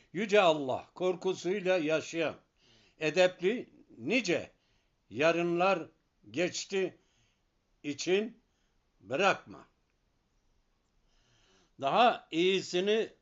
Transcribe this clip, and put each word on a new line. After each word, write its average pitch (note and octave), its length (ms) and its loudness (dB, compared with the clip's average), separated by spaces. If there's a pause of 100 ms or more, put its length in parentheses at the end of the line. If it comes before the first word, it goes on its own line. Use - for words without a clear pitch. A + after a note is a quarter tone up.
(120)
Yüce G3+ 280 2
Allah C#3+ 540 2
korkusuyla F#3 840 -2
yaşayan, D3+ 560 -2 (640)
edepli F3+ 720 0 (280)
nice E3 520 -2 (600)
yarınlar E3+ 760 0 (420)
geçti F3 680 -4 (840)
için E3+ 600 -4 (580)
bırakma. D3 680 -2 (2000)
Daha F#3+ 500 4
iyisini, F#3 920 0